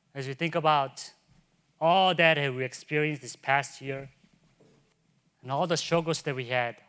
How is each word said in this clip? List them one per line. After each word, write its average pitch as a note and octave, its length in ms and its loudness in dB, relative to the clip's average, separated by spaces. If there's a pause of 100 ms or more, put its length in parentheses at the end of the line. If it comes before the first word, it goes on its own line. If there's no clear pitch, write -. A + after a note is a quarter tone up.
(160)
As C3+ 120 -8
we C3+ 60 -8
think E3 220 -4
about D3+ 580 0 (680)
all F#3 360 4
that D#3+ 220 6 (160)
we B2+ 100 -4
experienced D3+ 580 -4
this B2 140 -14
past - 460 -2
year, C3+ 280 -10 (1300)
and C3 80 -8
all D#3 160 0
the E3 100 0
struggles E3 460 0
that C#3 120 -4
we B2+ 100 -8
had, A#2+ 320 -2 (120)